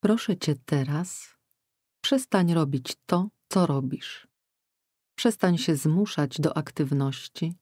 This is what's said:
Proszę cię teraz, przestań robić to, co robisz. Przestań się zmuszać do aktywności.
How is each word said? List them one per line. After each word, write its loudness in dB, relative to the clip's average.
Proszę 2
cię -2
teraz, -4
przestań 2
robić 0
to, 2
co 4
robisz. -4
Przestań 2
się 0
zmuszać 0
do 0
aktywności. -4